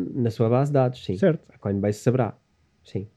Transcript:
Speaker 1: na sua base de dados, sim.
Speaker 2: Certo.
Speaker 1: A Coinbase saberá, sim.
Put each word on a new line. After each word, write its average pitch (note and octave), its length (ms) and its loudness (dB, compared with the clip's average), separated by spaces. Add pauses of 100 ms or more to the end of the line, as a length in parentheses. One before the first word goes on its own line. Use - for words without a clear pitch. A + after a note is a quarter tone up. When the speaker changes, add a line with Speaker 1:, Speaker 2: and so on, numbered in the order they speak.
(140)
Speaker 1:
na A#2 160 0
sua A2+ 180 0
base C3+ 220 2
de C#3+ 40 -4
dados, B2+ 300 0
sim. F#2 120 -4
Speaker 2:
Certo. E3 240 2 (120)
Speaker 1:
A - 60 -20
Coinbase G3 400 0
saberá, A#2+ 380 0 (480)
sim. G2+ 320 -10